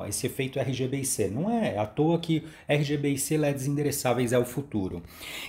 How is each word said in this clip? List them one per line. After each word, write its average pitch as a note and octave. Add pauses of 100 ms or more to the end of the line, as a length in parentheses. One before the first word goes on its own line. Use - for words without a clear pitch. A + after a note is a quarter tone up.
esse -
efeito C3+
R B2+
G B2+
B C3+
e C3
C. -
Não D3
é F#3+
à G#2+
toa D#3+
que D#3+ (240)
R D3
G D3
B C#3+
e C3+
C D#3
leds C#3
endereçáveis B2+
é B2+
o A#2+
futuro. F#2 (460)